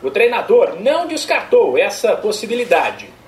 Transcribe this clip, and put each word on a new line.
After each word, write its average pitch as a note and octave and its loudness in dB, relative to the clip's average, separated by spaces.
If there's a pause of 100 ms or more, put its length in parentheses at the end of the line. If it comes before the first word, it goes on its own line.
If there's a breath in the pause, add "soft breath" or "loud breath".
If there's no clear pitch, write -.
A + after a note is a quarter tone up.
O - -4
treinador A#3 2
não D#4 0
descartou B3 0
essa G3 0
possibilidade, - -2 (200)